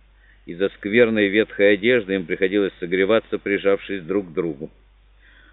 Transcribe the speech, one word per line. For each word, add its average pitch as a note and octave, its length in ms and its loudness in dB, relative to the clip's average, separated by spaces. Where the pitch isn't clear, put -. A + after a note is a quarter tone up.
Из-за F2 240 -4
скверной A2 580 2
ветхой G2+ 460 2
одежды G#2 400 0
им F#2 120 -4
приходилось F#2 540 0
согреваться, F#2+ 580 0
прижавшись G2 640 -2
друг F2+ 280 -4
к - 20 -20
другу. D#2 380 -6